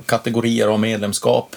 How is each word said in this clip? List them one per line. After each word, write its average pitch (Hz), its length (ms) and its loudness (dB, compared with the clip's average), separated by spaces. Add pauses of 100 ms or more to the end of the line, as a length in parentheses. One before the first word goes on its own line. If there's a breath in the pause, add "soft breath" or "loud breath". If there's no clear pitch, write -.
kategorier 113 600 0
av 107 120 2
medlemskap, 110 760 0